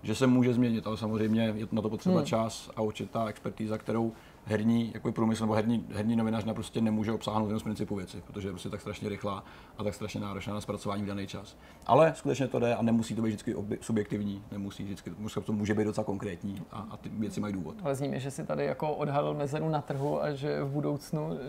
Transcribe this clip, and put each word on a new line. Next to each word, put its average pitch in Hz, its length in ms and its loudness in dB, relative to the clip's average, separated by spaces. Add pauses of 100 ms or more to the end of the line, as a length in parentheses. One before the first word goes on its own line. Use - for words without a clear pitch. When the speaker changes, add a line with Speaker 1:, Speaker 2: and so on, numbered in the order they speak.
Speaker 1:
že 104 120 0
se 127 120 4
může 123 280 6
změnit, 117 320 4
ale 107 100 -2
samozřejmě 110 460 2 (140)
je 107 160 -4
na 107 100 2
to 107 60 2
potřeba 175 280 2
Speaker 2:
Hmm. 147 100 4
Speaker 1:
čas 113 500 -2
a 113 60 0
určitá 107 460 -2
expertíza, 107 500 -4
kterou 113 340 0 (340)
herní, 110 480 4
jako 113 180 -2
průmysl 113 300 2
nebo 107 120 2
herní, 110 400 4
herní 110 220 2
novinář 110 280 2
na 110 100 0
prostě 113 260 -4
nemůže 107 320 2
obsáhnout 107 340 0
jenom 107 140 0
z - 20 -10
principu 104 340 -2
věci, 90 300 -8
protože 101 220 -6
je 95 40 -4
prostě 90 160 -8
tak 98 120 -6
strašně 104 280 -6
rychlá 101 360 -4 (340)
a 104 60 -6
tak 101 100 0
strašně 107 260 -6
náročná 101 340 -4
na 107 60 -4
zpracování 101 420 -4
v 98 40 -4
daný 101 200 -4
čas. 98 300 -12 (300)
Ale 151 300 8
skutečně 139 320 0
to 123 100 0
jde 117 160 4
a 107 80 0
nemusí 113 320 4
to 113 80 0
být 113 60 2
vždycky 107 260 -2
obje-, 104 260 -4
subjektivní, 104 600 0 (100)
nemusí 101 320 -6
vždycky, 101 260 -8 (340)
to 110 80 -2
může 104 220 2
být 107 100 4
docela 107 200 0
konkrétní 98 580 -4 (100)
a, 110 180 -8
a - 60 -12
ty - 120 -12
věci 107 320 -4
mají 104 140 -2
důvod. 80 200 -6 (100)
Speaker 2:
Ale 139 100 0
zní 135 140 -2
mi, 135 120 -2
že 135 100 -6
si 151 160 -8
tady 147 180 -2
jako 151 280 -2
odhalil 147 420 0
mezeru 151 340 -2
na 151 120 2
trhu 147 420 0
a 147 100 0
že 147 300 -2
v 139 60 -2
budoucnu, 147 720 -2 (100)